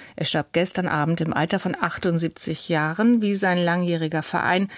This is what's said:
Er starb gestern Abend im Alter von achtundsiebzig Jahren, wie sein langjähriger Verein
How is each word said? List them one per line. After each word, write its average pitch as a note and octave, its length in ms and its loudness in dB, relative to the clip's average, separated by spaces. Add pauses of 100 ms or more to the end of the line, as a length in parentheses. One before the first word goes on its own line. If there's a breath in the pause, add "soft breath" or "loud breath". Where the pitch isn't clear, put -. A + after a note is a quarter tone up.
(160 loud breath)
Er D3+ 100 -4
starb - 280 -2
gestern F3+ 340 0
Abend D#3 340 0
im D#3+ 140 -2
Alter D#3+ 240 0
von F3+ 200 -4
achtundsiebzig E3 880 -2
Jahren, F3 540 2
wie G3+ 140 2
sein F#3 240 2
langjähriger E3+ 640 0
Verein F#3 540 0